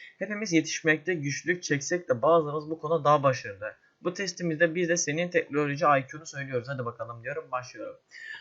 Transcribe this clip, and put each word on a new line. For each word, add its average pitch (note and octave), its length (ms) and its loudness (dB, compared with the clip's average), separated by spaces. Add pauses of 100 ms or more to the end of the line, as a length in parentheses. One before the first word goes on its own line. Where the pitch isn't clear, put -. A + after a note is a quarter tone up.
(200)
Hepimiz G#3 340 -4
yetişmekte D#3 600 2
güçlük C#3+ 500 -2
çeksek D#3+ 460 -2
de A#2 120 0
bazılarımız D3+ 480 2
bu D#3+ 100 -6
konuda D#3 240 0
daha D3 200 6
başarılı. G#2+ 500 0 (280)
Bu F3 120 -2
testimizde F3 640 0
biz F3 140 0
de E3+ 80 2
senin E3+ 320 -2
teknoloji D3 560 0
I C#3 220 4
Q'nu - 180 -14
söylüyoruz. C3+ 420 -6
Hadi C3 180 -6
bakalım A#2 380 -10
diyorum, C#3+ 280 -8
başlıyorum. A#2+ 440 -8 (460)